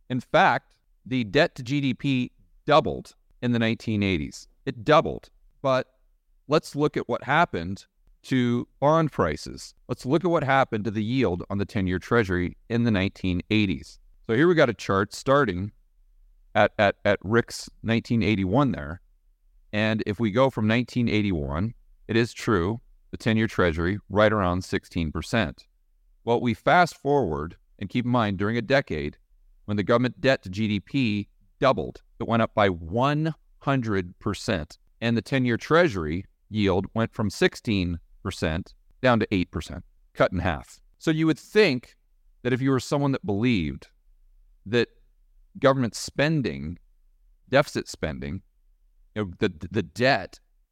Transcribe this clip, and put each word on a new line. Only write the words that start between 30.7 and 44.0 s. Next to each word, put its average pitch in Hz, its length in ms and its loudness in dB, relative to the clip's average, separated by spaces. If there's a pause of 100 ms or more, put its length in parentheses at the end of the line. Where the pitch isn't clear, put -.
P 107 480 -4 (300)
doubled, 98 440 0 (160)
it 113 100 -8
went 113 140 2
up - 120 -2
by 104 140 4
one 123 640 -2 (240)
hundred 110 600 -2
percent. 92 580 -4 (240)
And 117 160 0
the 110 60 0
ten-year 123 340 0
Treasury 98 720 0 (240)
yield 98 440 2
went 113 200 -2
from 104 160 -2
sixteen 92 680 0 (240)
percent 90 520 -4 (260)
down 123 200 4
to - 100 0
eight 92 200 -2
percent, 78 340 -10 (300)
cut - 180 0
in 87 80 -2
half. - 400 -6 (180)
So - 120 -2
you 160 160 2
would 156 120 2
think 180 580 0 (460)
that 123 100 0
if 123 80 0
you 135 100 0
were 127 100 2
someone 143 320 0
that - 120 -4
believed 98 640 0 (800)